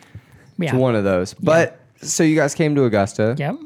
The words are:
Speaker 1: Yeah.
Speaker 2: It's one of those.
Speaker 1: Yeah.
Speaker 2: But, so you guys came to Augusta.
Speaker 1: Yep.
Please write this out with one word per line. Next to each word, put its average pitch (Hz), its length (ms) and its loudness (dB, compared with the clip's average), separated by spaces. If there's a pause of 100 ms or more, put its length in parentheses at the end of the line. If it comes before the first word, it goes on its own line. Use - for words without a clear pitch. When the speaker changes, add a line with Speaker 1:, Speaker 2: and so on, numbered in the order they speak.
(580)
Speaker 1:
Yeah. 175 80 -4
Speaker 2:
It's 135 80 -2
one 127 220 2
of 101 80 0
those. 95 280 0
Speaker 1:
Yeah. - 120 -20
Speaker 2:
But, 160 360 2 (220)
so 147 220 -2
you 156 120 2
guys 147 180 0
came 151 200 0
to 139 100 2
Augusta. 107 540 0
Speaker 1:
Yep. 143 160 -4 (120)